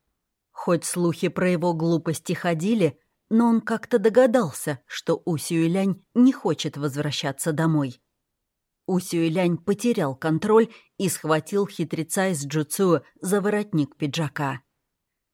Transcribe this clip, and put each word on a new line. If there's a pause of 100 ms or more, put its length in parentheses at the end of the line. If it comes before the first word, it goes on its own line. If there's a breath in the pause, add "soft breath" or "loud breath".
(500)
Хоть
слухи
про
его
глупости
ходили, (320)
но
он
как-то
догадался,
что
У
Сюэлянь (120)
не
хочет
возвращаться
домой. (840)
У
Сюэлянь
потерял
контроль (240 loud breath)
и
схватил
хитреца
из
джуцу (180 soft breath)
за
воротник
пиджака. (720)